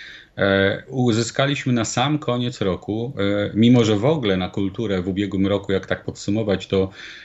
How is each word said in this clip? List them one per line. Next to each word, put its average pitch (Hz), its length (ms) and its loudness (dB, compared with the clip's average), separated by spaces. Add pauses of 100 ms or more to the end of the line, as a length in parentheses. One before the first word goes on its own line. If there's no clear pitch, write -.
(380)
E, 98 500 2
uzyskaliśmy 127 840 0
na 113 120 2
sam 143 340 0
koniec 123 420 -4
roku, 107 560 -2
e, 101 360 0
mimo 117 320 6
że 107 100 4
w 101 100 0
ogóle 131 320 2
na 90 120 -4
kulturę 98 520 -2
w 87 60 -4
ubiegłym 98 400 0
roku, 98 240 -2
jak 95 140 0
tak - 180 -4
podsumować, 101 640 -2
to, 95 220 2 (360)